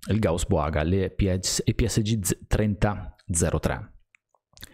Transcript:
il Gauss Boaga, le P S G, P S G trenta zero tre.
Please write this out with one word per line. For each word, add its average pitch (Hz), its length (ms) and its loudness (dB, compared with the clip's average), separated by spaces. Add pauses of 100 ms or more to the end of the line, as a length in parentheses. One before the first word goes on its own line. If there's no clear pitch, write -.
il 101 100 2
Gauss 87 280 0
Boaga, 78 360 0
le 92 280 0
P 92 280 0
S - 260 -4
G, 117 100 0
P 123 120 0
S 110 140 0
G 104 460 -2
trenta 101 680 0 (160)
zero 85 280 0
tre. - 340 -4 (800)